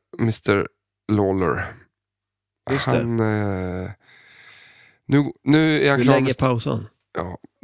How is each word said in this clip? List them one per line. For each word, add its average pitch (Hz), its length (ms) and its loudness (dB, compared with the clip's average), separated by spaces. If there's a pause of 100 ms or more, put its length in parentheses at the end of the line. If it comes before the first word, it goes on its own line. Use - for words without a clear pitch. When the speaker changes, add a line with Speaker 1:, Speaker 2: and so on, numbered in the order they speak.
(180)
Speaker 1:
mister 110 480 0 (460)
Lawler. 95 600 0 (1000)
Speaker 2:
Just 135 200 -2
det. 123 60 0
Speaker 1:
Han, 113 240 -2
eh, 95 720 -4 (1160)
nu, 143 180 2 (200)
nu 151 380 4
är 143 80 4
han 139 80 2
Speaker 2:
Hur 123 60 2
Speaker 1:
klar 139 100 6
Speaker 2:
länge 135 120 2
Speaker 1:
med 131 120 -2
Speaker 2:
pausar 127 320 0
han? 110 160 -6 (280)
Speaker 1:
Ja, 85 240 -8 (240)